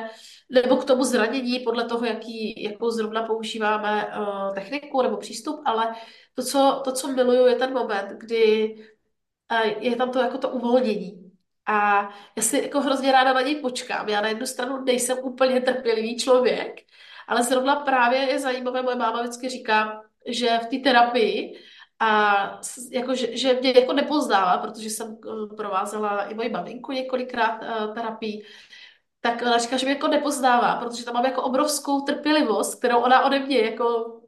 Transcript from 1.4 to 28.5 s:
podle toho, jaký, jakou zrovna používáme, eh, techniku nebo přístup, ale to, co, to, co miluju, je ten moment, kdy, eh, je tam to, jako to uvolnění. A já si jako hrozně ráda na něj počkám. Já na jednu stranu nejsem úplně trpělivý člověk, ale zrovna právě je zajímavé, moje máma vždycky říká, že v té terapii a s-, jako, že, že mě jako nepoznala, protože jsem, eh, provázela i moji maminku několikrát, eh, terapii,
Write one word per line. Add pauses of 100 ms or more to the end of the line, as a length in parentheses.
podle
toho,
jaký,
jakou
zrovna
používáme,
eh,
techniku
nebo
přístup,
ale (400)
to,
co,
to,
co
miluju,
je
ten
moment,
kdy, (760)
eh,
je
tam
to,
jako
to
uvolnění. (340)
A (280)
já
si
jako
hrozně
ráda
na
něj
počkám.
Já
na
jednu
stranu
nejsem
úplně
trpělivý
člověk, (480)
ale
zrovna
právě
je
zajímavé,
moje
máma
vždycky
říká, (240)
že
v
té
terapii (380)
a
s-,
jako,
že,
že
mě
jako
nepoznala,
protože
jsem, (360)
eh,
provázela
i
moji
maminku
několikrát,
eh,
terapii, (760)